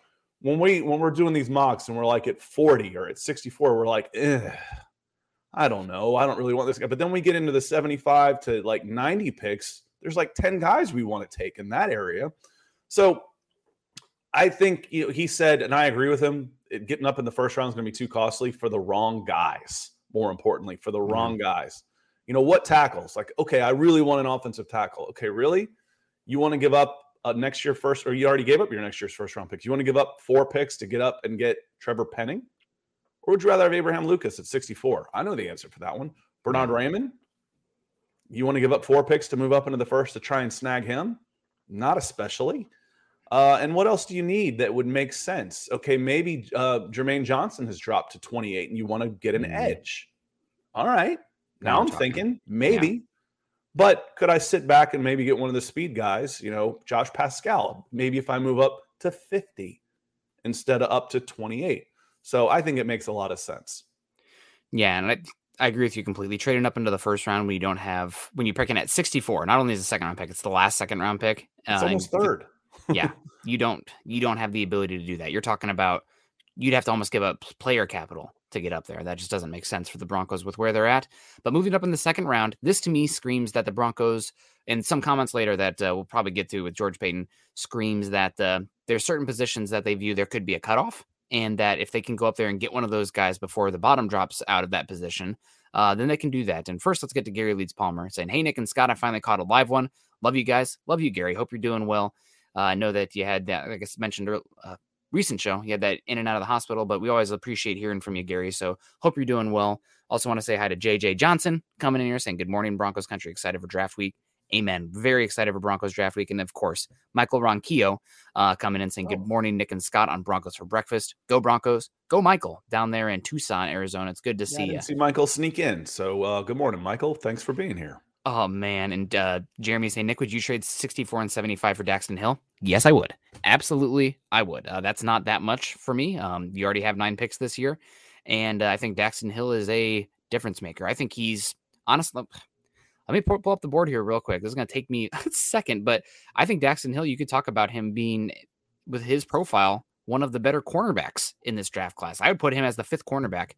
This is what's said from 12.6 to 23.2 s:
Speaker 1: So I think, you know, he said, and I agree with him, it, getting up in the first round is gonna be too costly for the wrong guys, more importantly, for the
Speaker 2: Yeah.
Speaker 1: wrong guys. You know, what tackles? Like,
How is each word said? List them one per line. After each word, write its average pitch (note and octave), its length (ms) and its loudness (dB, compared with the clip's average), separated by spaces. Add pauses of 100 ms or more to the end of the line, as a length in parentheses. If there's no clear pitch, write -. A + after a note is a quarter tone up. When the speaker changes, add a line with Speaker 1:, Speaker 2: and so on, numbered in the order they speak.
Speaker 1:
So F#3+ 360 4 (1080)
I F3+ 160 6
think, F#3 420 2
you D#3+ 160 -2
know, C#3+ 40 -2
he D#3+ 140 -2
said, D#3 380 4
and B2 100 -2
I D3 140 6
agree C3 220 2
with C#3+ 120 2
him, C#3+ 300 0 (180)
it, G#2+ 160 -8
getting C#3 220 -4
up C3+ 100 0
in B2+ 80 -4
the A#2 60 -4
first B2+ 260 -2
round B2+ 120 -2
is A2 60 -8
gonna A2+ 100 -6
be G#2+ 60 -6
too A#2+ 160 -8
costly A#2 440 0
for A#2 180 -4
the G#2 100 0
wrong G#2 460 -2
guys, - 680 -4 (220)
more G#2+ 160 0
importantly, F#2 460 -2
for G#2 160 -8
the G#2 120 -2
Speaker 2:
Yeah. G#2 80 -2
Speaker 1:
wrong A2+ 260 0
guys. F2+ 460 -4 (440)
You B2 80 -4
know, C3+ 60 6
what E3+ 240 6
tackles? C#3 500 4
Like, G#2+ 240 -6